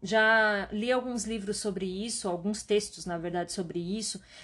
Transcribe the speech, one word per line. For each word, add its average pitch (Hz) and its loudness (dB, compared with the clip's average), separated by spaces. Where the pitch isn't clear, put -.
já 214 4
li 220 0
alguns 247 0
livros 208 -4
sobre 190 -2
isso, 196 -4
alguns 180 -2
textos, 208 0
na 175 -4
verdade, 175 -4
sobre 175 -4
isso, 196 -4